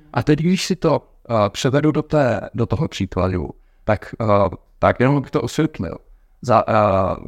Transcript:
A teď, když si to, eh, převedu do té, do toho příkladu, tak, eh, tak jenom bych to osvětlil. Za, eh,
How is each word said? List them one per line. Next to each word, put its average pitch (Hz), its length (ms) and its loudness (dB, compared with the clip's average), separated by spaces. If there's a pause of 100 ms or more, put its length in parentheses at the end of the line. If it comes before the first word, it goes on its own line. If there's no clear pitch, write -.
(140)
A - 100 0
teď, 151 160 2
když 175 260 0
si 185 100 -2
to, 147 320 0 (220)
eh, 107 200 2
převedu 143 420 0
do 147 100 -2
té, 135 520 0
do 113 120 -2
toho - 220 -2
příkladu, 92 600 -4 (340)
tak, - 380 -4
eh, 113 40 -2 (540)
tak 95 200 2
jenom 135 220 2
bych - 100 -12
to - 100 -2
osvětlil. 120 540 -4 (460)
Za, 113 260 2
eh, 110 60 -2 (540)